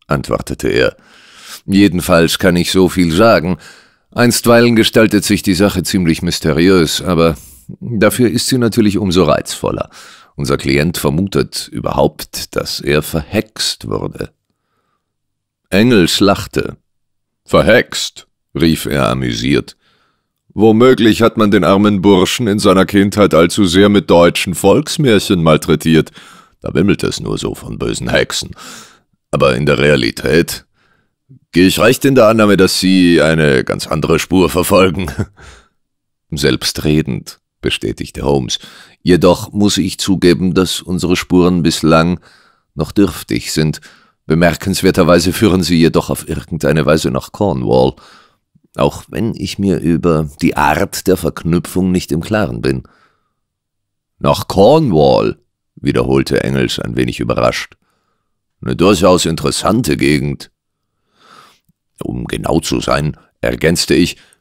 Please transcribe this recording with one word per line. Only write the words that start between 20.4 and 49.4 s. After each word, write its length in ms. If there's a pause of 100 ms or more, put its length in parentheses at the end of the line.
"Womöglich 680
hat 160
man 120
den 140
armen 380
Burschen 460
in 120
seiner 260
Kindheit 480
allzu 320
sehr 220
mit 220
deutschen 440
Volksmärchen 880
malträtiert. 680 (480)
Da 140
wimmelt 300
es 180
nur 160
so 180
von 240
bösen 300
Hexen. 420 (800)
Aber 240
in 100
der 120
Realität 880 (880)
gehe 140
ich 120
recht 240
in 120
der 120
Annahme, 300
dass 220
Sie 420
eine 420
ganz 240
andere 320
Spur 300
verfolgen." 600 (560)
<laughs> 680
"Selbstredend", 1080 (220)
bestätigte 600
Holmes. 360 (420)
"Jedoch 520
muss 240
ich 220
zugeben, 540
dass 280
unsere 340
Spuren 480
bislang 560 (560)
noch 160
dürftig 600
sind. 260 (480)
Bemerkenswerterweise 1040
führen 300
sie 140
jedoch 320
auf 180
irgendeine 580
Weise 260
nach 200
Cornwall, 640 (840)
auch 320
wenn 260
ich 240